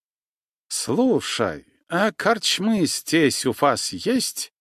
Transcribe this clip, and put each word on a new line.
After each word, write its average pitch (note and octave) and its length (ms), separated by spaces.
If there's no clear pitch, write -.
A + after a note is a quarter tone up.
Слушай, B2+ 960
а G3 220
корчмы G#3 720
здесь D3 600
у C3 60
вас B2+ 400
есть? - 680